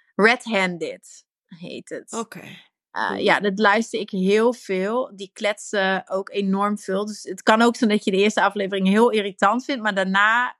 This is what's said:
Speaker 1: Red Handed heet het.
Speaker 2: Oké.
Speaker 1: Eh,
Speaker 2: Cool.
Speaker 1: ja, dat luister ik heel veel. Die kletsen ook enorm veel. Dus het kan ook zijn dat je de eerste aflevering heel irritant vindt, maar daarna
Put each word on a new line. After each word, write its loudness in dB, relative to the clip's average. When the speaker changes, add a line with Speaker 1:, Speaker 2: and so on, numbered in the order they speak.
Speaker 1:
Red 4
Handed -4
heet -16
het. -14
Speaker 2:
Oké. -10
Speaker 1:
Eh, -4
Speaker 2:
Cool. -4
Speaker 1:
ja, 2
dat -2
luister 2
ik -8
heel 2
veel. -4
Die -14
kletsen -2
ook -6
enorm 0
veel. -4
Dus -12
het -12
kan 4
ook 4
zijn 2
dat 0
je -2
de 0
eerste 2
aflevering 0
heel 6
irritant 0
vindt, -6
maar -2
daarna 2